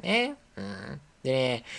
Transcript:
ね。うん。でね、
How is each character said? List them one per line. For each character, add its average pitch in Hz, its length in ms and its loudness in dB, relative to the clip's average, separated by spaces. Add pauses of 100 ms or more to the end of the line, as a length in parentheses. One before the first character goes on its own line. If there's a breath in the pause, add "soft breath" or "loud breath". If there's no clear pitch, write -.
ね。 240 320 2 (220)
う 202 60 -6
ん。 135 380 -8 (220)
で 131 100 2
ね、 127 320 2 (140 loud breath)